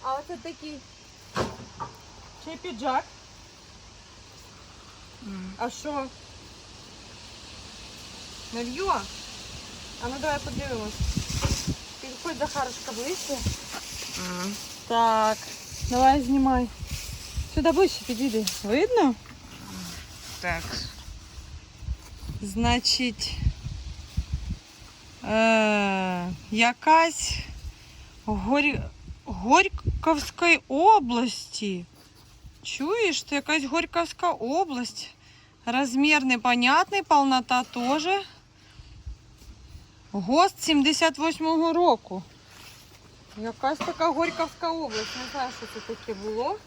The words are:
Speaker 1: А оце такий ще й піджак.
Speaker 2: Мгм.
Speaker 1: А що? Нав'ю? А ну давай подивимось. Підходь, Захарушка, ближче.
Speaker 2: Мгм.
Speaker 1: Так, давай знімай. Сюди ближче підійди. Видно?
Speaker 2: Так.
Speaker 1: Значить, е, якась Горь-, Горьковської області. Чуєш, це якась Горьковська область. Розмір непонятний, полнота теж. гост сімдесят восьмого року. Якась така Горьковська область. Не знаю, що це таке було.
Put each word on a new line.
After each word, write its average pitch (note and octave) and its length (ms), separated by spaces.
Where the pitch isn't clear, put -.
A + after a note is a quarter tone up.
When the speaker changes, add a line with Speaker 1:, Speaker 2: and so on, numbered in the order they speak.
Speaker 1:
А C4 100
оце D4+ 240
такий D4+ 420
ще D#4+ 120
й D#4 40
піджак. C4 460
Speaker 2:
Мгм. F#3+ 360
Speaker 1:
А A#3+ 120
що? C#4+ 360
Нав'ю? B3 340
А A#3+ 40
ну B3+ 140
давай D4 180
подивимось. B3+ 540
Підходь, C4+ 360
Захарушка, C4 540
ближче. C#4 460
Speaker 2:
Мгм. F3+ 360
Speaker 1:
Так, A3 500
давай C4 320
знімай. C4 460
Сюди D#4+ 160
ближче E4 360
підійди. A3 380
Видно? D4+ 520
Speaker 2:
Так. E3 220
Speaker 1:
Значить, A#3 960
е, G3+ 1040
якась D#4 840
Горь-, A#3 640
Горьковської D#4 1400
області. A#3+ 1200
Чуєш, F#4 600
це - 120
якась C#4+ 280
Горьковська E4+ 680
область. C4+ 760
Розмір C4+ 600
непонятний, B3+ 800
полнота C4 600
теж. C4 440
гост B3+ 520
сімдесят D4+ 540
восьмого D#4+ 560
року. C4+ 500
Якась A#3 400
така E4 320
Горьковська E4 640
область. B3 540
Не A#3+ 60
знаю, C4 260
що A3+ 160
це A3+ 220
таке - 180
було. A3 540